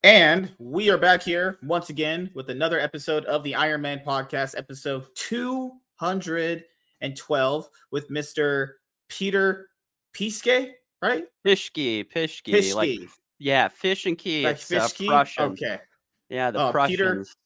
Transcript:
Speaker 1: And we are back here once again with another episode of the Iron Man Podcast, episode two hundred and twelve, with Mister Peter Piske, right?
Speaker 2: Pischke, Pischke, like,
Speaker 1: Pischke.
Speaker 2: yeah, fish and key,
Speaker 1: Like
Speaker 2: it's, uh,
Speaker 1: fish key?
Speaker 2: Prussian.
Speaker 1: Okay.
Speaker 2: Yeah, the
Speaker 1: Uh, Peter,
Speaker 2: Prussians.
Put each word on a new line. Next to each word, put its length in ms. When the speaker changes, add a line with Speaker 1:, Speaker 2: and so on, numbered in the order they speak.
Speaker 1:
And 480
we 320
are 80
back 240
here 400
once 300
again 420
with 160
another 300
episode 460
of 180
the 100
Iron 280
Man 180
Podcast, 580
episode 560
two 600
hundred 680
and 160
twelve, 540
with 180
Mister 720
Peter 640
Piske, 560
right? 260
Speaker 2:
Pischke, 640
Pischke, 680
like, 160
Speaker 1:
Pischke. 220
Speaker 2:
yeah, 320
fish 360
and 120
key, 260
Speaker 1:
Like 160
Speaker 2:
it's, 140
uh, 160
Speaker 1:
fish 40
key? 360
Speaker 2:
Prussian. 320
Speaker 1:
Okay. 180
Speaker 2:
Yeah, 220
the 80
Speaker 1:
Uh, 140
Peter, 480
Speaker 2:
Prussians. 140